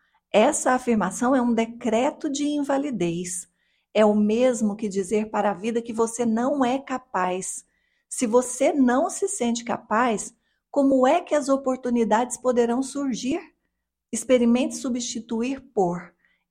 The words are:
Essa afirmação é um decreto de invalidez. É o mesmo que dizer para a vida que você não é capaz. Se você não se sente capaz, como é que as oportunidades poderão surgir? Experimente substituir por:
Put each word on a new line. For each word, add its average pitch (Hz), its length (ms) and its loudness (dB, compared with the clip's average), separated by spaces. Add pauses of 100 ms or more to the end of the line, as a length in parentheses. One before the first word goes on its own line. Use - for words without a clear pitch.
(300)
Essa 254 420 2
afirmação 240 640 0
é 262 60 2
um 240 140 0
decreto 233 760 -2
de 285 160 -4
invalidez. 269 1000 -4 (460)
É 214 100 6
o 214 100 6
mesmo 214 600 2
que 214 120 -6
dizer 208 420 -2
para 208 200 0
a 190 40 -2
vida 220 280 -4
que 233 100 -10
você 226 320 -2
não 240 400 0
é 247 140 0
capaz. 185 840 -6 (440)
Se - 180 -4
você 247 460 2
não 269 380 2
se - 160 -2
sente 233 380 -2
capaz, 226 720 -2 (360)
como 269 360 4
é 320 160 4
que 349 120 -4
as 285 140 0
oportunidades 247 880 0
poderão 240 460 0
surgir? 269 580 -4 (720)
Experimente 240 640 2
substituir 240 840 -6 (120)
por: 175 380 -2 (380)